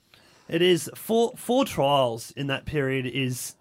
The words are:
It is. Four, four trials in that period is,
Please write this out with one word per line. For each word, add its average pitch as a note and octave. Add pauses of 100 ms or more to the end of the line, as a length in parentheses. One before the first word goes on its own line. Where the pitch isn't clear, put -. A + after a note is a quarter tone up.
(480)
It E3+
is. F3+
Four, A3+
four B3+
trials C3+
in C#3+
that C3+
period C3+
is, B2+